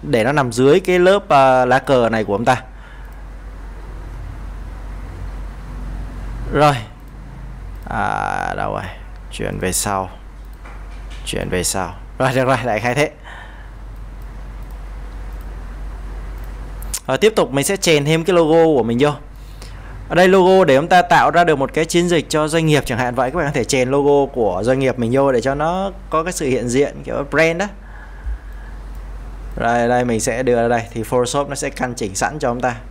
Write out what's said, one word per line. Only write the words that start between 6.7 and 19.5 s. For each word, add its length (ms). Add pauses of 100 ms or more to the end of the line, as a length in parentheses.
À, 680
đâu 160
rồi? 100 (500)
Chuyển 260
về 140
sau. 380 (1160)
Chuyển 220
về 160
sau. 300 (240)
Rồi, 160
được 100
rồi, 200
lại 160
khai 140
thế. 160 (4000)
Rồi, 100
tiếp 180
tục 160
mình 120
sẽ 120
chèn 280
thêm 200
cái 120
logo 280
của 180
mình 180
vô. 100 (960)